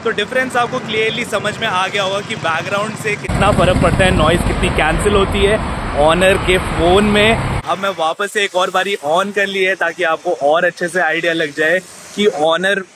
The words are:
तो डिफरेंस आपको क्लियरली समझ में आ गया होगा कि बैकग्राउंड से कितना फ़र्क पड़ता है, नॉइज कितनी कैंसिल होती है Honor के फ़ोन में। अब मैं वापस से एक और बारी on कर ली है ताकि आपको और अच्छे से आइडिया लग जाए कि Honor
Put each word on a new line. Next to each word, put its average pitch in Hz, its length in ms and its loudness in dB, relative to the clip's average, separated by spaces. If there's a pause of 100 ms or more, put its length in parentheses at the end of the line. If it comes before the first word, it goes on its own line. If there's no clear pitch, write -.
तो 226 80 -2
डिफरेंस 247 440 -2
आपको 240 240 0
क्लियरली 220 460 -2
समझ 208 340 -4
में 226 80 -4
आ 190 200 0
गया 202 160 -2
होगा 196 180 -2
कि 214 160 -8
बैकग्राउंड 185 580 -2
से 208 220 -4
कितना 196 340 0
फ़र्क 185 320 4
पड़ता 180 220 4
है, 185 120 4
नॉइज 165 240 2
कितनी - 360 -2
कैंसिल 165 360 0
होती 196 260 2
है 202 180 2 (400)
Honor 180 480 4
के 180 120 2 (120)
फ़ोन 180 360 4
में। 208 300 4
अब - 420 -4
मैं 196 120 -4 (100)
वापस 165 320 -2
से 208 120 -2
एक 185 120 -4
और 185 160 0
बारी 190 240 0 (120)
on 190 280 0
कर 196 120 0
ली 196 160 -2
है 190 120 0
ताकि 170 300 -2
आपको 160 260 -2 (160)
और 170 180 4
अच्छे 175 220 -2
से 175 140 -2
आइडिया 165 320 0
लग 160 220 -2
जाए 156 240 2 (360)
कि 208 100 0 (140)
Honor 170 380 0 (180)